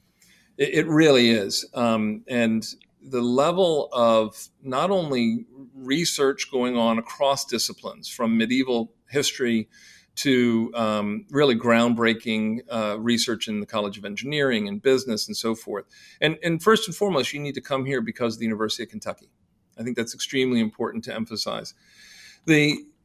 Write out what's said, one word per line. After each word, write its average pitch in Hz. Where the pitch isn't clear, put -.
It, -
it 151
really 143
is. 104
Um, 110
and 113
the 131
level 151
of 113
not 139
only 131
research 139
going 123
on 113
across 139
disciplines, -
from 113
medieval 120
history 120
to, 120
um, 107
really 139
groundbreaking, 117
uh, 107
research 117
in 107
the 101
College 104
of 98
Engineering 117
and 101
business 131
and 104
so 113
forth. 104
And, 156
and 165
first 220
and 165
foremost, 170
you 143
need 143
to 127
come 135
here 135
because 113
of 113
the 117
University 110
of 104
Kentucky. -
I 113
think 120
that's -
extremely 127
important 113
to -
emphasize. 110
The, 151